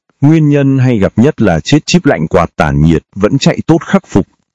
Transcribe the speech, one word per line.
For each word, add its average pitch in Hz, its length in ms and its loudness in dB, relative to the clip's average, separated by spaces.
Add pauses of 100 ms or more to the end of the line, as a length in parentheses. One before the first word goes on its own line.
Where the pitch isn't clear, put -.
(220)
nguyên 151 280 2
nhân 139 300 0
hay 127 200 0
gặp 92 160 0
nhất 127 260 0
là 87 180 0
chết 151 260 0
chip - 200 -2
lạnh 85 220 -2
quạt 85 280 0
tản 71 260 -2
nhiệt 78 220 2 (120)
vẫn 104 220 -2
chạy - 300 -2
tốt, 165 180 2
khắc - 220 -4
phục, - 200 -2 (280)